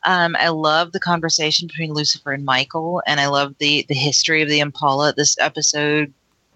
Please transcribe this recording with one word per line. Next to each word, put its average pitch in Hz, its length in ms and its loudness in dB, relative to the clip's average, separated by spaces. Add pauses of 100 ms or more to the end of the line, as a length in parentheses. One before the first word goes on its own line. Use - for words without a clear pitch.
Um, 175 320 2
I 160 100 2
love 160 440 0
the 190 80 -4
conversation 165 640 0
between 156 280 -8
Lucifer 147 380 -2
and 139 120 -6
Michael, 160 640 -2
and 147 140 0
I 143 80 2
love 139 300 0
the, 147 300 0
the 151 60 0
history 147 480 0
of 147 80 0
the 147 100 4
Impala. 143 540 2
This 147 260 0
episode, 147 720 0 (440)